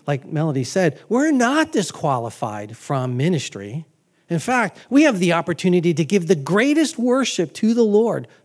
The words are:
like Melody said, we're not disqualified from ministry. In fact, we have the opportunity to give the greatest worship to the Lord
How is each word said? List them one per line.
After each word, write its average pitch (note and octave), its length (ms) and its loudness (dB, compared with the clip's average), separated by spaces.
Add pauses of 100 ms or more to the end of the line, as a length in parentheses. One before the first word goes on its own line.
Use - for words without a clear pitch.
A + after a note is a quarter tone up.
like C#3+ 180 -4
Melody D3+ 380 -2
said, E3+ 360 0 (100)
we're C#4+ 220 2
not C#4+ 400 2
disqualified A#2 1080 -4
from B2+ 400 -4
ministry. C3+ 680 -4 (440)
In E3+ 100 -2
fact, A#3 380 -2 (120)
we C#4 140 4
have A#3+ 160 2
the E3+ 140 2
opportunity F3 600 0
to D#3 120 0
give F3 220 0
the F3+ 80 4
greatest A#3+ 640 0
worship A#3+ 540 0
to A3 200 0
the A#3 100 2
Lord G#3 440 2 (160)